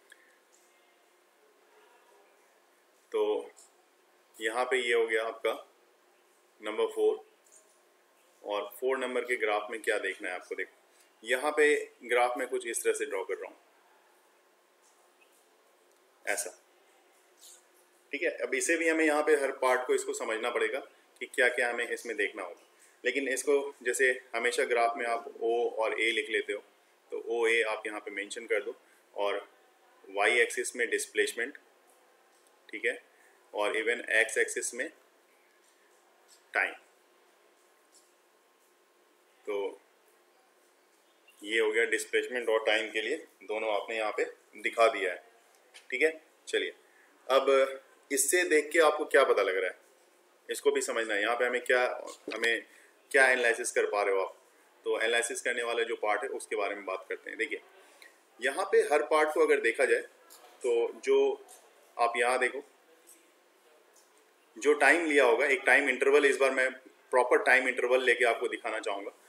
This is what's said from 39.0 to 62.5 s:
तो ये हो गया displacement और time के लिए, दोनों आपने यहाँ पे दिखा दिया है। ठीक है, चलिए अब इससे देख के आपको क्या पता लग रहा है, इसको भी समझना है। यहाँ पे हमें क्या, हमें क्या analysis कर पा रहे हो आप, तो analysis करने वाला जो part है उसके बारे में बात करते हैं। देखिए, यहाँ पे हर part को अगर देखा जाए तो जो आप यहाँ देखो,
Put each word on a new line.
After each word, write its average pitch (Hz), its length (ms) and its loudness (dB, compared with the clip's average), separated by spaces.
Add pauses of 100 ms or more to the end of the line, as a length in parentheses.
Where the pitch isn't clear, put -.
तो 101 340 -6 (1600)
ये 107 180 0
हो 107 100 4
गया 113 160 2
displacement 110 600 -2
और 110 180 2
time 110 240 0
के 107 120 -4
लिए, 120 140 -4 (260)
दोनों 107 320 -4
आपने 113 220 -4
यहाँ 107 160 -2
पे 143 120 -2 (380)
दिखा 113 260 4
दिया 95 240 -2
है। 85 100 -10 (680)
ठीक 127 120 -2
है, 156 80 4 (380)
चलिए 95 240 -4 (540)
अब 135 540 2 (300)
इससे 143 360 2
देख 151 260 2
के 170 80 0
आपको 151 260 4
क्या 139 180 6
पता 110 180 4
लग 95 140 0
रहा 92 140 -2
है, - 60 -12 (720)
इसको 120 220 -2
भी 139 120 0
समझना 113 320 -4
है। 101 80 0
यहाँ 117 140 0
पे 123 100 0
हमें 123 160 -2
क्या, 127 200 2 (520)
हमें 113 320 -2 (440)
क्या 135 180 6
analysis 120 440 2
कर 113 140 2
पा 104 160 0
रहे 98 120 0
हो 95 60 0
आप, 92 140 -4 (520)
तो 110 120 -2
analysis 117 440 -2
करने 123 200 -2
वाला 117 220 -2
जो 113 120 -4
part 104 260 -2
है 135 80 -6
उसके - 260 -8
बारे 101 180 -2
में 101 120 -12
बात 92 220 -8
करते - 220 -10
हैं। 95 80 -14
देखिए, 107 220 -4 (800)
यहाँ 139 260 -4
पे 226 180 4
हर 151 200 2
part 156 300 2
को 170 80 2
अगर 151 180 4
देखा 113 240 2
जाए 120 160 2 (600)
तो 117 400 0
जो 135 160 4 (800)
आप 120 200 2
यहाँ 123 220 2
देखो, 123 240 -2 (1900)